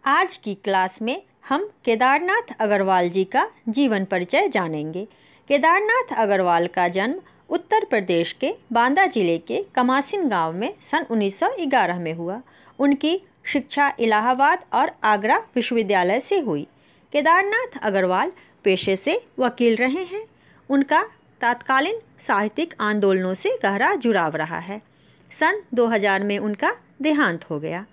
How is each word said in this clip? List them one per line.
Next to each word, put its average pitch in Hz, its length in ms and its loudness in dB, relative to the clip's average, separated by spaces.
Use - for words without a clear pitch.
आज 359 280 2
की 208 180 -8
क्लास 190 460 -2
में 262 200 -4
हम 339 200 -2
केदारनाथ 302 720 0
अग्रवाल 190 500 2
जी 190 160 0
का 254 200 0
जीवन 220 360 0
परिचय 190 420 0
जानेंगे। 165 560 -4
केदारनाथ 392 680 2
अग्रवाल 185 500 2
का 175 200 0
जन्म 208 320 -2
उत्तर 427 360 0
प्रदेश 180 480 0
के 302 200 -4
बांदा 262 340 4
जिले 175 320 0
के 247 220 -6
कमासिन 277 540 0
गांव 165 240 0
में 233 280 -6
सन 294 300 -4
उन्नीस 202 280 0
सौ 359 100 2
ग्यारह 226 400 0
में 165 140 -6
हुआ। 170 260 -8
उनकी 285 360 2
शिक्षा 285 540 -2
इलाहाबाद 247 640 2
और 254 180 0
आगरा 214 320 2
विश्वविद्यालय 208 640 0
से 392 200 -2
हुई। 175 260 -4
केदारनाथ 392 680 2
अग्रवाल 196 500 0
पेशे 190 300 2
से 311 240 -2
वकील 240 360 2
रहे 262 300 0
हैं। 381 180 -10
उनका 277 340 2
तत्कालीन 269 580 0
साहित्यिक 214 600 -2
आंदोलनों 196 540 2
से 480 280 -2
गहरा 202 340 2
जुड़ाव 190 380 0
रहा 160 260 -6
है। 196 200 -12
सन 370 300 0
दो 240 140 2
हज़ार 202 360 0
में 202 160 -2
उनका 214 340 -2
देहांत 269 480 0
हो 151 100 -6
गया। 165 340 -8